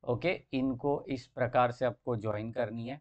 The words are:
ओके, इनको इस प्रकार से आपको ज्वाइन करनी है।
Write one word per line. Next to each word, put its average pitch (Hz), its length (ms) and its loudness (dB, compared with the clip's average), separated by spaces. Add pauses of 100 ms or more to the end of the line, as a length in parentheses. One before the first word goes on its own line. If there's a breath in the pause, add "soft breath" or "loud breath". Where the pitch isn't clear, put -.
ओके, 123 340 0 (140)
इनको 135 560 0
इस 135 180 -6
प्रकार 123 440 4
से 127 140 -2
आपको 120 320 0
ज्वाइन 107 340 -2
करनी 113 360 -4
है। 143 140 -10